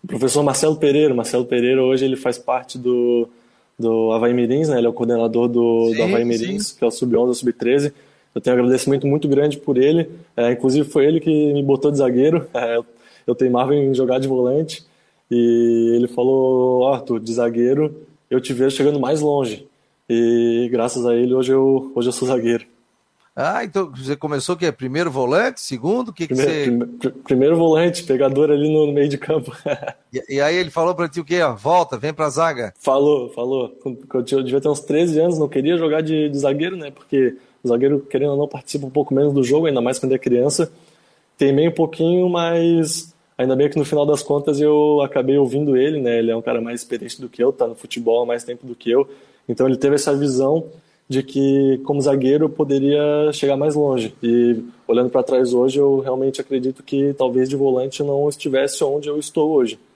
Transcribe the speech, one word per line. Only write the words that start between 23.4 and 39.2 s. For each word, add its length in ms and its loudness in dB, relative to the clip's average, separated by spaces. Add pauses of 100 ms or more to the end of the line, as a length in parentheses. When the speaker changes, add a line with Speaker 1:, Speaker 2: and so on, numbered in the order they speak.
Speaker 2:
então 260 -4
você 240 -8
começou 400 -4
o 40 -10
quê? 120 0
Primeiro 400 -4
volante, 500 -2
segundo? 500 -4
O 20 -18
que 160 -8
que 80 -4
Speaker 1:
Primeiro, 160 2
Speaker 2:
você 120 -2
Speaker 1:
prime-, 220 0
pr-, 380 -8
primeiro 320 2
volante, 480 2
pegador 480 2
ali 200 2
no, 140 4
no 60 -2
meio 160 2
de 100 -4
campo. 320 -4 (320)
<laughs> 320 -14
Speaker 2:
E, 220 -8
e 40 0
aí 140 2
ele 160 -2
falou 240 0
pra 140 -4
ti 100 -8
o 60 -8
quê? 180 0
Ó, 140 0
"Volta, 420 0
vem 160 -6
pra 160 -2
zaga." 480 -2
Speaker 1:
Falou, 520 2
falou. 400 -4 (120)
Quando, 240 -12
quando 260 -4
eu 120 0
devia 160 -2
ter 80 -2
uns 100 -2
treze 400 0
anos, 220 2
não 80 0
queria 280 0
jogar 260 0
de, 260 -2
de 100 -4
zagueiro, 380 -2
né? 160 -12
Porque 440 0 (280)
o 20 -4
zagueiro, 320 2 (100)
querendo 220 -2
ou 80 -2
não, 80 -2
participa 400 -8
um 40 -10
pouco 220 0
menos 220 2